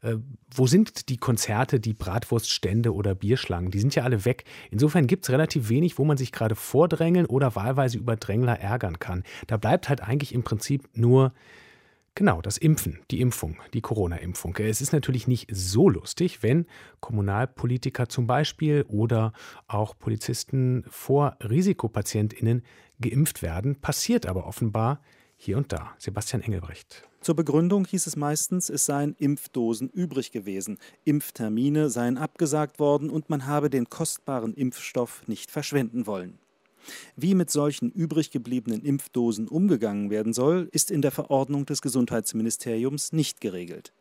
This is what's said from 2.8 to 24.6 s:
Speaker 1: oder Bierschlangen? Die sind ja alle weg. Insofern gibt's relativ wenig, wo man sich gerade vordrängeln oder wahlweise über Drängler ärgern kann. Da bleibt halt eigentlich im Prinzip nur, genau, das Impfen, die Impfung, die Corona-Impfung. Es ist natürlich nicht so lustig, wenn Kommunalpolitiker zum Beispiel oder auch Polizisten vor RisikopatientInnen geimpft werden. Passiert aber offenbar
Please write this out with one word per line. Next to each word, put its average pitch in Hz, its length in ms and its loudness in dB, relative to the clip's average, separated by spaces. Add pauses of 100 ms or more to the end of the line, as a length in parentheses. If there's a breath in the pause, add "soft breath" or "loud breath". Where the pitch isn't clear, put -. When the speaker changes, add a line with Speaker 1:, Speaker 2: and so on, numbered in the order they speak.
Speaker 1:
oder 98 220 0
Bierschlangen? 95 560 0
Die 98 100 -2
sind 127 140 2
ja 156 80 4
alle 117 240 2
weg. 123 200 0 (260 loud breath)
Insofern 147 340 4
gibt's 156 240 0
relativ 131 400 2
wenig, 147 300 2
wo 135 40 4
man 147 140 4
sich 127 140 -4
gerade 110 240 0
vordrängeln 165 720 4
oder 131 260 2
wahlweise 127 460 0
über 117 160 0
Drängler 117 440 0
ärgern 101 380 -2
kann. 90 260 -6 (220 loud breath)
Da 113 120 -2
bleibt 110 300 2
halt 143 140 0
eigentlich 123 320 -2
im 120 80 0
Prinzip 135 540 -2
nur, 123 360 6 (840 loud breath)
genau, 101 260 2
das 101 160 -4
Impfen, - 440 2 (100)
die 87 100 0
Impfung, 120 360 -2 (140 loud breath)
die 117 100 -4
Corona-Impfung. 90 760 -4
Es 110 260 0
ist 143 120 -2
natürlich 131 340 0
nicht 123 240 0
so 98 380 4
lustig, - 520 -2
wenn 147 240 4 (360 loud breath)
Kommunalpolitiker 120 1080 -2
zum 120 160 -2
Beispiel 147 640 2
oder 110 440 2 (360 loud breath)
auch 107 320 -2
Polizisten 127 880 -2
vor 139 500 0
RisikopatientInnen 113 1200 0 (360 soft breath)
geimpft 131 440 0
werden. 95 320 -2
Passiert - 500 -2
aber 90 220 -4
offenbar 113 560 -2 (320 soft breath)